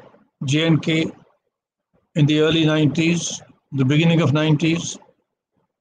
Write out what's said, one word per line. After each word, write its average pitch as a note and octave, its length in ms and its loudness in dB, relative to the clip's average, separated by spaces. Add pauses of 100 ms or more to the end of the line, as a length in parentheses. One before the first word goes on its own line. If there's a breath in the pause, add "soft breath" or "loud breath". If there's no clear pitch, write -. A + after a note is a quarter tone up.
(440)
J D3+ 220 0
and E3 160 2
K D#3+ 280 -2 (1040)
in D3 120 2
the D3+ 140 2
early D#3+ 240 2
nineties, D#3 800 -2 (300)
the C3+ 120 -2
beginning D#3+ 360 2
of D#3+ 120 2
nineties, D#3 640 -2 (840)